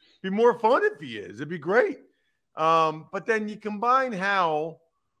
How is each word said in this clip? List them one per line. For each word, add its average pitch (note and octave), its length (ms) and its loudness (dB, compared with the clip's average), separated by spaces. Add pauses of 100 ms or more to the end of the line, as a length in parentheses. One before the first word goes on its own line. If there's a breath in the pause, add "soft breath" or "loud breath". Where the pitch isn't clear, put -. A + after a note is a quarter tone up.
(220 soft breath)
It'd F#3+ 100 -4
be - 20 -2
more A#3 240 4
fun B3+ 260 4
if G#4 140 -2
he A#2+ 200 -10
is. G2 180 -12
It'd D3 140 -10
be F3+ 80 -6
great. G#3+ 400 2 (580)
Um, D#3+ 560 2
but G3 140 -8
then A3 200 -2
you G#3 120 -10
combine A#3+ 520 0
Howell F3+ 720 -2 (400)